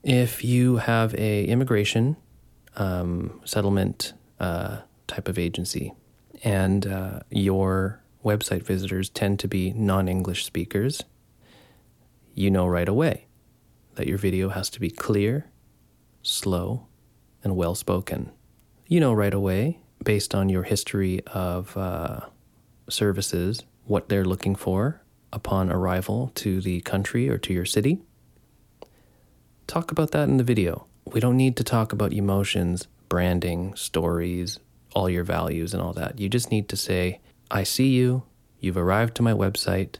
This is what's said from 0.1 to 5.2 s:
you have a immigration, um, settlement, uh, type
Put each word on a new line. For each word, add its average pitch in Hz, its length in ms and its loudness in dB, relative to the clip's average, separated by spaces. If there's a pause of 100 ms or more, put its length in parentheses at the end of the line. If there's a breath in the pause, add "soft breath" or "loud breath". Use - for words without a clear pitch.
you 123 340 4
have 113 380 2
a 104 300 0
immigration, 120 720 2 (580)
um, 90 720 -2
settlement, 98 680 0 (260)
uh, 90 400 -4 (280)
type - 200 -8